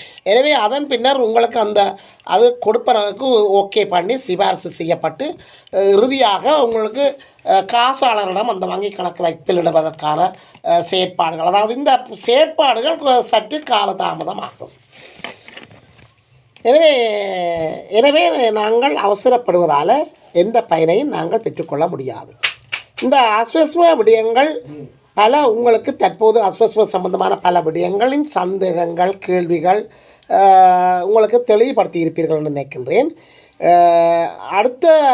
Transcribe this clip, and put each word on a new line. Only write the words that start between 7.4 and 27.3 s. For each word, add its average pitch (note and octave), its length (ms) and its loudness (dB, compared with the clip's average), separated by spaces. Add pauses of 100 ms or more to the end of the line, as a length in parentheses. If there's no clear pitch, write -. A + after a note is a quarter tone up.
அஹ், F#3+ 200 2
காசாளரிடம் A3 880 0
அந்த F#3 140 -6
வங்கி F#3+ 220 -6
கணக்கு F3+ 340 -8
வைப்பில் F3 380 -2
இடுவதற்கான, D#3 600 -2 (440)
அஹ், E3+ 160 0
செயற்பாடுகள், E3+ 640 -2
அதாவது G#3+ 280 0
இந்த C#4+ 260 0 (120)
செயற்பாடுகள் C#4 840 0
கு-, C4 220 2
சற்று - 500 -4
காலதாமதமாகும். F#3+ 1040 -6 (1900)
எனவே, D4+ 300 4 (1000)
எனவே C#4+ 600 2
நாங்கள் A3+ 460 0
அவசரப்படுவதால F3+ 920 0 (420)
எந்த A3 300 0
பயனையும் F3+ 540 0
நாங்கள் F3 240 -4
பெற்றுக்கொள்ள D3+ 480 -6
முடியாது. B2+ 440 -12 (720)
இந்த C4 140 2 (140)
அஸ்வஸ்ம D4+ 520 0 (120)
விடயங்கள் A3+ 560 4 (640)
பல B3 360 4
உங்களுக்கு A#3 460 0
தற்போது A3 460 2
அஸ்வஸ்ம G#3+ 420 0
சம்பந்தமான F#3+ 520 -4